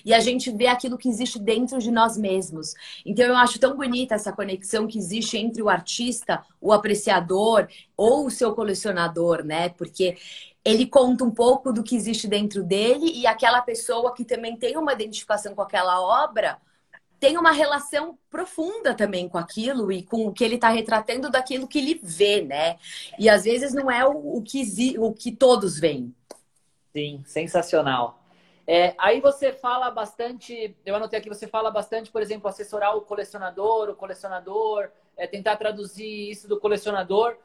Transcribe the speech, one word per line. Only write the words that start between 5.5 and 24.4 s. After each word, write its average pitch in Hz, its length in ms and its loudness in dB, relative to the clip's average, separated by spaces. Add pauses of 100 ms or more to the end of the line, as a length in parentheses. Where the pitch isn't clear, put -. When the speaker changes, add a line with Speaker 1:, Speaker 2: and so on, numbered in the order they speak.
Speaker 1:
o 208 80 2
artista, 196 760 -2 (160)
o 208 140 4
apreciador 208 920 2 (280)
ou 262 300 4
o 247 60 -2
seu 220 220 0
colecionador, 170 920 -2
né? 165 240 -2
Porque 175 480 -4 (460)
ele 220 220 4
conta 254 380 4
um 233 80 2
pouco 247 400 4
do 220 120 -4
que 247 120 -2
existe 220 320 -4
dentro 202 360 0
dele 233 500 2
e 240 120 -4
aquela 247 360 4
pessoa 240 520 -2
que 240 120 -8
também 226 320 -6
tem 254 200 -4
uma 302 160 0
identificação 208 640 -4
com 202 60 -2
aquela 185 400 0
obra 214 580 0 (600)
tem 302 180 4
uma 330 140 6
relação 294 640 0 (120)
profunda 349 640 -4
também 190 340 -2
com 175 100 -6
aquilo 220 540 -2
e 180 120 -6
com 220 240 -2
o 202 40 -4
que - 120 -2
ele 233 140 2
tá 233 120 4
retratando 226 600 0
daquilo 262 380 -2
que - 120 -6
ele 302 220 -2
vê, 202 400 2
né? 156 360 -2 (400)
E 208 120 6
às 202 140 8
vezes 247 300 0
não 269 180 0
é 247 160 4
o, 285 300 -2
o 226 40 -4